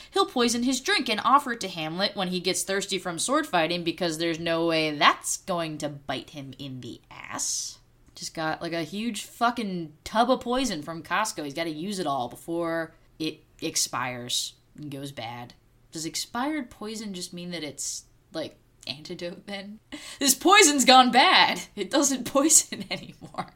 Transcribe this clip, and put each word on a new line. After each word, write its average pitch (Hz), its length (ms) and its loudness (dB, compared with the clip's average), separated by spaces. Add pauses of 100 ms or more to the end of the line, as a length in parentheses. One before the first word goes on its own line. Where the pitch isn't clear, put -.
(120)
he'll 381 140 4
poison 240 380 2
his 254 160 2
drink 370 300 0
and 214 160 0
offer 262 260 6
it 233 80 -6
to 196 80 -4
Hamlet 180 480 -2
when 185 140 -2
he 180 100 -2
gets 180 240 0
thirsty 196 340 -2
from 175 220 -6
sword 302 260 0
fighting, 175 380 0
because 165 340 -2
there's 165 220 -2
no 165 280 0
way 160 240 2
that's 165 440 4
going 165 440 -4
to 147 100 -4
bite 139 400 -8
him 135 280 -14
in 131 220 -10
the 120 220 -12 (100)
ass. - 680 -8 (360)
Just - 180 -12
got, 160 280 -4
like, 170 100 -6
a 170 120 -4
huge 208 420 -6
fucking 202 680 -2 (140)
tub 233 260 2
of 254 80 2
poison 240 420 -2
from 165 220 -10
Costco. 190 400 -2
He's 143 100 -8
gotta 165 160 -4
use 180 300 -6
it 175 80 -4
all 135 220 -2
before 165 680 -4 (220)
it 156 260 -6 (180)
expires 127 920 -4 (240)
and 147 120 -12
goes 139 220 -10
bad. 120 440 -12 (360)
Does 160 140 -8
expired 254 640 -4
poison 214 440 -10
just 180 200 -10
mean 175 180 -10
that 165 120 -6
it's, - 420 -8 (280)
like, 156 240 -8 (300)
antidote 175 580 -10
then? 202 340 -12 (400)
This 277 160 4
poison's 311 500 6
gone 254 260 10
bad. 226 480 6 (160)
It 196 160 -6
doesn't 269 320 2
<laughs> - 80 -8
poison 277 580 4
anymore. - 680 -10